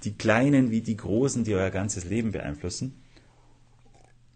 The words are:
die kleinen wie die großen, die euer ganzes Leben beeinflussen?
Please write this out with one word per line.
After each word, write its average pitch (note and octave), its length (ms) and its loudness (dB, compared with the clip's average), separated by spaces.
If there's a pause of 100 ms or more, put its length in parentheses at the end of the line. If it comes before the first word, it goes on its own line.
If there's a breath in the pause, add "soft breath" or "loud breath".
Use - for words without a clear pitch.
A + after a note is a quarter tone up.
die G#2 100 -6
kleinen B2+ 560 4
wie A2+ 100 0
die A2+ 160 -4
großen, A#2+ 480 0
die G#2 100 0
euer F#2+ 160 2
ganzes F#2+ 340 -4
Leben G#2+ 280 -2
beeinflussen? F#2 680 -8 (1300 soft breath)